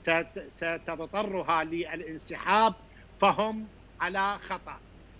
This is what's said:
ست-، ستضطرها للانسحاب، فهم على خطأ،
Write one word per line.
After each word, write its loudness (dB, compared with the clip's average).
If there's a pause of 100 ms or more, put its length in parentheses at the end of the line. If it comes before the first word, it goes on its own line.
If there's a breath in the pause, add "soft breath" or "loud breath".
ست-، -2
ستضطرها -2
للانسحاب، 0 (460 loud breath)
فهم 4 (300)
على 0
خطأ، -10 (400)